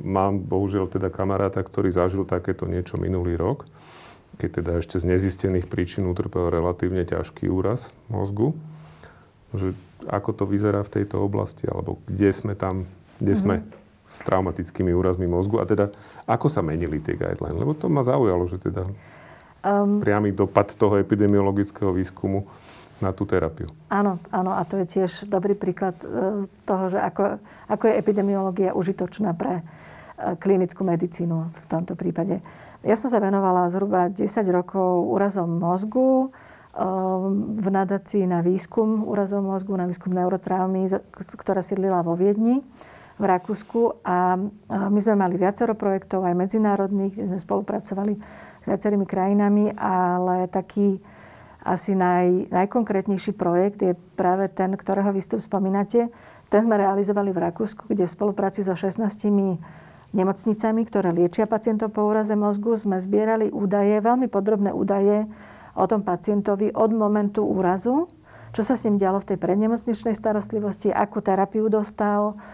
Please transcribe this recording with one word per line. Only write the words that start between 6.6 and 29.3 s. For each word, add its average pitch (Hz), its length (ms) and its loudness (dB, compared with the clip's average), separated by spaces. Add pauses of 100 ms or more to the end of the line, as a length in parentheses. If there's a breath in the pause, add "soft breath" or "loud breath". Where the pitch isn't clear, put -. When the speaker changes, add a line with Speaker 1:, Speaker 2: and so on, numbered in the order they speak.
Speaker 1:
ťažký 85 400 -6
úraz 92 480 -2 (160)
mozgu. 104 420 -2 (1000 loud breath)
Že 95 200 -2 (300)
ako - 320 -4
to 101 100 -4
vyzerá 101 380 0
v - 100 -10
tejto 101 300 -2
oblasti, 101 460 -4
alebo - 360 -6
kde 95 280 2
sme 101 200 -6
tam, 95 360 -4 (320)
kde 98 160 2
sme 98 200 2
Speaker 2:
Mhm. - 100 -6 (440)
Speaker 1:
s - 60 -12 (100)
traumatickými 92 640 0
úrazmi 90 400 2
mozgu 98 300 0
a 101 40 0
teda 101 300 2 (300 loud breath)
ako 120 240 0
sa 104 160 -2
menili 78 340 -2
tie - 160 -4
guideliny? 80 400 -4
Lebo 135 220 -2
to 156 100 -6
ma 147 160 2
zaujalo, 120 400 2
že 90 160 -4
teda 95 240 -4 (760 loud breath)
Speaker 2:
Ehm. 202 400 2
Speaker 1:
priamy 104 320 2
dopad 98 400 2
toho 104 260 4
epidemiologického 101 920 2
výskumu 98 560 -2 (500 loud breath)
na 95 140 0
tú 101 120 -6
terapiu. 90 440 -2 (200)
Speaker 2:
Áno, 202 280 0 (120)
áno, 185 240 -2
a 190 120 -2
to - 140 -6
je 185 120 -2
tiež 190 380 -2
dobrý 202 240 0
príklad, 190 480 -4
e, - 60 -14 (580)
toho, 190 240 0
že 180 80 -2
ako, 202 440 -2 (260 loud breath)
ako 214 200 -2
je 220 80 4
epidemiológia 196 800 0
užitočná 185 600 -2